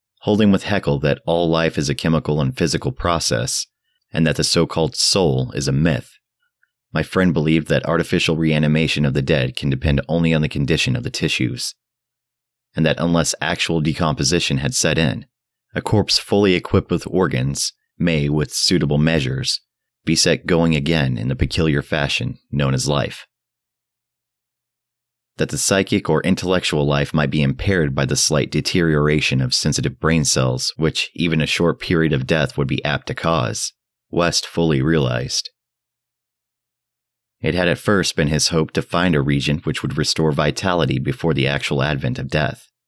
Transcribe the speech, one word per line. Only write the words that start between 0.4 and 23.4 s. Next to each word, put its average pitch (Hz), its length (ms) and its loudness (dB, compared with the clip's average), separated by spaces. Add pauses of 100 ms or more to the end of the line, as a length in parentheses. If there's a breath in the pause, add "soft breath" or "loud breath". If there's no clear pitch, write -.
with 95 100 2
Haeckel 73 380 -2
that 71 260 0
all 85 240 2
life 82 260 2
is 71 140 0
a 67 60 -2
chemical 78 440 0
and 65 160 -2
physical 76 360 -2
process, - 760 -2 (460)
and 80 120 2
that 76 120 2
the 76 80 0
so-called 80 500 0
soul 67 560 2
is 67 160 -4
a 69 60 0
myth, 71 400 0 (800)
my 80 100 0
friend 92 320 2
believed 80 320 2
that 69 200 0
artificial 82 500 0
reanimation 76 680 2
of 69 100 0
the 71 60 0
dead 67 360 0
can 73 120 -4
depend 69 400 0
only 82 240 2
on 78 100 2
the 73 60 0
condition 69 460 -2
of 60 80 -4
the 127 80 -8
tissues, 123 640 -4 (1000)
and 80 100 2
that 73 140 0
unless 85 400 0
actual 82 400 -2
decomposition 76 800 0
had 67 180 -4
set 78 200 0
in, 73 300 -2 (480)
a - 80 -6
corpse - 380 0
fully 101 340 4
equipped - 380 0
with 87 160 -2
organs 69 640 -2 (260)
may, 80 300 0
with 76 240 -2
suitable 73 460 0
measures, 67 640 0 (420)
be 80 100 0
set 80 320 0
going 82 300 4
again 71 400 0
in 57 120 -4
the 67 60 -2
peculiar 71 460 0
fashion 69 580 -2 (140)
known 69 220 0
as 65 120 -2
life. 69 400 -2 (2000)